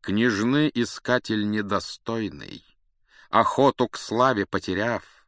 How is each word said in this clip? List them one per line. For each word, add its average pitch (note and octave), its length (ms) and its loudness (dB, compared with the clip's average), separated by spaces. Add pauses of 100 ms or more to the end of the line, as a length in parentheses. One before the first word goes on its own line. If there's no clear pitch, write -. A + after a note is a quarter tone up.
Княжны A#2 640 2
искатель A2+ 720 -2
недостойный, G#2 1160 -6 (640)
охоту B2 580 4
к - 80 -12
славе A#2 520 0
потеряв G2 560 -4 (240)